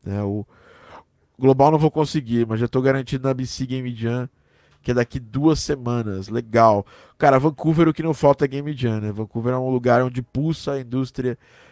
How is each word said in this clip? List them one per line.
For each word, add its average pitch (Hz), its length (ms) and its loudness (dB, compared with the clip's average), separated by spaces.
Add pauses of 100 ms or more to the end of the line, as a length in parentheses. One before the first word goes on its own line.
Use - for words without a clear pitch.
né? 101 200 -6
O 101 220 -6 (920)
Global 135 320 6
não 160 80 4
vou 151 140 2
conseguir, 120 560 -2
mas 110 120 -2
já 120 80 0
tô 131 140 -2
garantido 135 460 -2
na 135 60 0
B 127 120 -4
C 131 220 -8
Game 127 260 -8
Jam, 117 340 -4 (540)
que - 80 -4
é 123 40 0
daqui 120 260 -2
duas 135 400 0
semanas. 117 720 -6
Legal. 113 560 4 (320)
Cara, 139 200 4
Vancouver, 156 500 2
o 156 60 2
que - 80 -6
não 156 120 -2
falta 143 320 2
é - 20 -2
Game 143 260 -8
Jam, 117 280 -2
né? 107 100 -4
Vancouver 113 420 -6
é 127 40 -2
um 131 120 -4
lugar 123 340 2
onde 123 200 -4
pulsa 147 500 -4
a 139 80 -6
indústria 123 560 -6 (340)